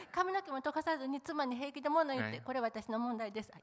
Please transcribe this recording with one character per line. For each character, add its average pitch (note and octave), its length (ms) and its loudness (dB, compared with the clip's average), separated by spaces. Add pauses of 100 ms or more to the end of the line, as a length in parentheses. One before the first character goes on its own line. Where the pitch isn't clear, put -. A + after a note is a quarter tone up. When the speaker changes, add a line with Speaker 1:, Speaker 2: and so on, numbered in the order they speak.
(120)
Speaker 1:
髪 F#4 200 2
の G4 80 2
毛 F4 120 -6
も C4+ 60 -2
溶 D4 120 0
か D#4 100 0
さ D#4+ 160 2
ず C4 120 -4
に C#4 120 -2
妻 D4+ 260 0
に B3 100 0
平 C#4 160 -4
気 C#4 100 -10
で D4+ 60 2
物 D4+ 260 6
言 - 20 0
っ G#3+ 140 2
て、 - 80 -4
Speaker 2:
Right. - 60 -12
Speaker 1:
こ B3+ 80 -4
れ B3+ 80 0
私 A3 280 -2
の A3+ 120 0
問 A#3+ 160 0
題 A3 160 -4
で G#3+ 100 -4
す。 - 80 -12 (120)